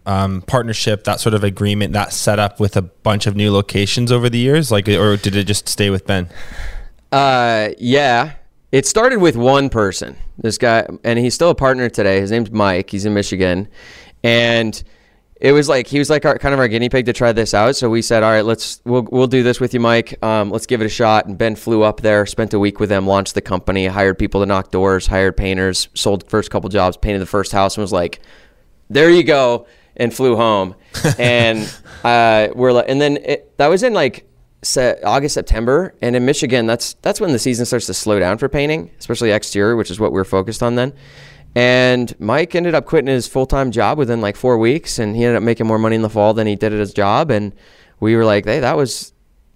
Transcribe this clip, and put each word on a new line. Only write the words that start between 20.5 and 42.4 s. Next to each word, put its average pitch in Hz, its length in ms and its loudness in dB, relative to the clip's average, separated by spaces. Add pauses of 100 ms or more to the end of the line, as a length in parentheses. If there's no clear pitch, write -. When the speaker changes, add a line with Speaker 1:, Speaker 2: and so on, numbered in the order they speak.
Speaker 2:
let's 110 140 -6
give 113 160 -2
it 110 40 0
a 107 40 -4
shot." 110 380 2
And 98 100 -10
Ben 113 180 -2
flew 110 280 0
up 107 180 0
there, 104 240 2
spent 110 280 -4
a 104 60 0
week 101 200 0
with 104 100 -2
them, 98 180 0
launched 98 280 0
the 98 60 -2
company, 95 460 -2
hired 95 300 0
people 98 240 -2
to 101 40 2
knock 95 260 -2
doors, 95 360 0
hired 95 300 0
painters, 95 560 -2
sold 101 320 -2
the - 40 -20
first 107 200 -2
couple 98 200 -6
jobs, 92 280 0
painted 104 240 -2
the 92 60 -6
first 101 240 -2
house, 98 260 0
and 107 60 -4
was 98 100 -4
like, 87 260 -4 (720)
"There 147 220 4
you 175 120 6
go," 123 440 2 (280)
and 117 180 -2
flew 127 220 2
home. 104 400 0 (200)
Speaker 1:
<laughs> 147 240 -2
Speaker 2:
And, 117 520 2 (320)
uh, 117 520 4
we're 123 180 2
like, 120 160 2
and 135 100 0
then 147 180 2
it, - 420 -6
that 143 80 4
was 185 160 2
in, 247 100 0
like, 147 340 -2 (360)
Se-, 123 400 0
August, 135 320 0
September. 123 680 0
And 120 140 0
in 123 100 0
Michigan, 127 400 0
that's, 117 280 -4 (100)
that's 202 180 -2
when 185 100 0
the 123 80 0
season 120 280 -2
starts 117 180 -2
to 92 80 -8
slow 104 260 0
down 92 200 0
for 135 100 -2
painting, 156 480 -2
especially 117 340 -4
exterior, 104 440 0
which 110 160 -4
is 92 80 -10
what 98 120 0
we - 40 -6
were 95 100 0
focused 98 380 -4
on 120 120 0
then. 127 180 -2 (600)
And 123 640 2
Mike 143 360 -2